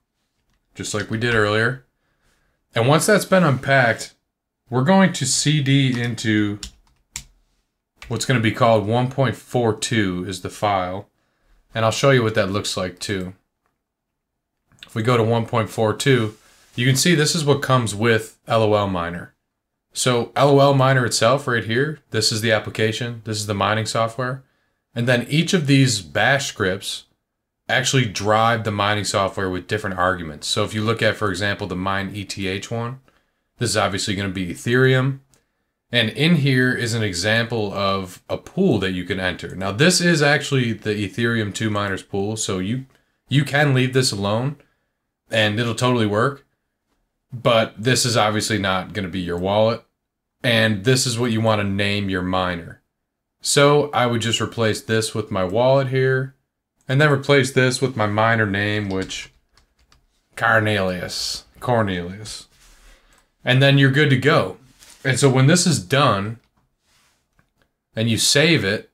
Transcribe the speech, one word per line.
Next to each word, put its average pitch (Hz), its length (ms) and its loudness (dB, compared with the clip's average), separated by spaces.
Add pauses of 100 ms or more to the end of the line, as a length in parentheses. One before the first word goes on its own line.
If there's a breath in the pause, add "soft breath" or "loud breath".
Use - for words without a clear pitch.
(760)
just - 180 -10
like 101 160 -6
we 113 80 -4
did 117 180 0
earlier. 110 500 0 (920)
And 117 140 2
once 156 180 4
that's 208 180 4
been 185 200 4
unpacked, 131 680 0 (560)
we're 123 140 0
going 185 320 4
to 135 100 -4
C 147 380 0
D 135 360 2
into 107 600 0 (1500)
what's 113 180 -6
gonna 127 140 2
be 110 120 2
called 113 340 4
one 123 220 0
point 127 280 -2
four 117 360 0
two 95 540 -2
is 92 160 -10
the 92 80 -10
file. 98 580 -4 (680)
And 113 80 0
I'll 113 60 2
show 139 200 2
you 127 120 4
what 110 140 0
that 98 160 0
looks 98 240 -4
like 92 240 -6
too. 95 340 -6 (1500)
If - 80 -16
we 113 80 -2
go 123 140 2
to 113 80 2
one 113 220 0
point 110 240 -2
four 107 240 0
two, 113 420 0 (400 soft breath)
you 123 100 -2
can 135 80 4
see 175 200 2
this 151 200 0
is 156 100 -4
what 139 180 2
comes 117 340 0
with 110 500 0
L 113 160 2
O 104 120 4
L 101 140 2
Miner. 87 460 -8 (580)
So 120 440 0
L 139 140 4
O 139 100 6
L 139 140 6
Miner 131 320 2
itself 127 420 0
right 117 160 -2
here, 135 360 -4 (100)
this 110 200 0
is 107 120 -2
the 110 100 2
application, 110 720 -2
this 110 140 -6
is 104 80 -8
the 107 80 -4
mining 107 320 0
software. 123 580 -4 (520)
And 120 120 -2
then 120 200 2
each 165 240 0
of 160 140 0
these 131 340 4
bash 107 460 0
scripts - 600 -6 (600)
actually 131 360 0
drive 110 580 0
the 107 80 -4
mining 104 320 -2
software 98 480 -2
with 90 160 -6
different 101 320 -4
arguments. 87 480 -2
So - 160 -2
if 101 100 -4
you 107 120 -4
look 113 180 -2
at, 104 140 0
for 104 120 -2
example, 98 380 -4
the 90 80 -8
mine 95 400 -4
E 104 100 -10
T 95 220 -8
H 95 240 -8
one, 120 300 -8 (580)
this 117 120 -2
is 98 60 -4
obviously 101 380 -2
gonna 98 140 -4
be 90 260 -6
Ethereum. 131 640 0 (760)
And 117 180 0
in 160 260 2
here 131 360 2
is 113 220 -4
an 113 100 -2
example 107 680 -2
of 98 560 -4
a 95 80 -6
pool 170 420 0
that 95 140 -2
you 90 120 -6
can 92 160 -6
enter. 90 340 -6
Now, 95 160 -6
this 165 300 2
is 170 220 2
actually 139 500 0
the 107 180 -6
Ethereum 107 640 -2
two 110 160 -4
miners 101 320 -4
pool, 101 340 -6
so 101 220 -4
you, 120 280 -4 (420)
you 139 160 2
can 139 300 2
leave 127 180 2
this 131 180 2
alone 110 460 -4 (760)
and 107 300 0
it'll 117 140 -4
totally 123 320 0
work. 117 400 -2 (840)
But 113 480 2
this 127 240 0
is 117 120 0
obviously 107 420 0
not 95 340 -2
gonna 98 160 -6
be 92 120 -8
your 87 180 -6
wallet. 107 460 0 (580)
And 110 420 0
this 131 220 2
is 117 120 -4
what 113 140 -2
you 110 80 0
wanna 107 240 2
name 101 440 -2
your 92 140 -2
miner. 90 600 -4 (640)
So 143 460 4
I 123 140 2
would 117 160 -2
just 113 180 -2
replace 107 400 -2
this 110 340 -2
with 110 160 -6
my 92 140 -2
wallet 127 440 2
here, 131 460 -2 (540)
and 131 100 0
then 151 140 4
replace 135 400 2
this 127 260 2
with 127 160 -2
my 107 120 0
miner 110 400 2
name, 104 420 -2
which 95 420 -6 (1040)
Cornelius, 104 1080 0 (160)
Cornelius. 101 840 -4 (960 soft breath)
And 127 180 4
then 139 140 6
you're 139 140 6
good 147 180 2
to 131 80 4
go. 113 400 0 (480)
And 131 160 -2
so 139 80 6
when 131 180 6
this 175 200 4
is 139 120 4
done, 113 600 0 (1600)
and 113 140 -2
you 113 80 0
save 147 480 2
it, 101 300 -4